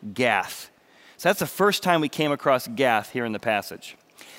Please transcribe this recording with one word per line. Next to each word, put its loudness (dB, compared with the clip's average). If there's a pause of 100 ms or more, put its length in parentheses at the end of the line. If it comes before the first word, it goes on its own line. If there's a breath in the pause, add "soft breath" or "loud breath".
(140)
Gath. 0 (480 soft breath)
So 0
that's 2
the -2
first 0
time 2
we 0
came 0
across 2
Gath 0
here -4
in -4
the -6
passage. -4 (420 loud breath)